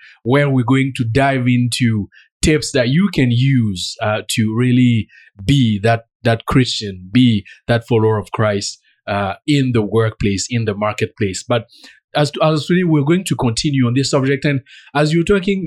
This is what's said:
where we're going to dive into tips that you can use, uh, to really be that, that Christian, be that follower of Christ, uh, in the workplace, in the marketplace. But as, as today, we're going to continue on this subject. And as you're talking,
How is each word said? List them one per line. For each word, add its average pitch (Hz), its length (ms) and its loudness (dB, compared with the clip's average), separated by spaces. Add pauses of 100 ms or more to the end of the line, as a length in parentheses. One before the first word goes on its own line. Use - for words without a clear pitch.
(220)
where 143 260 2
we're 131 160 2
going 135 300 0
to 127 100 -4
dive 131 440 0
into 120 600 0 (320)
tips 156 320 0
that 127 160 0
you 170 240 2
can 131 200 2
use, 117 680 0
uh, 107 280 -2
to 110 280 -2
really 123 520 2 (360)
be 117 380 2
that, 113 220 0 (180)
that 113 240 -2
Christian, 98 640 -2
be 117 320 4 (220)
that 117 220 -2
follower 110 280 2
of 104 160 -6
Christ, 104 460 -2 (280)
uh, 101 280 -4 (120)
in 139 260 0
the 113 100 2
workplace, 104 680 -2
in 117 140 -2
the 107 100 -2
marketplace. 104 720 -4
But 117 200 -2 (480)
as, 147 160 0 (120)
as 156 240 0
today, 180 180 0
we're 156 200 2
going 175 200 0
to - 120 -2
continue 131 500 0
on 120 80 0
this 135 160 0
subject. 135 340 0
And 143 160 0 (340)
as 151 180 2
you're 170 120 2
talking, 190 420 0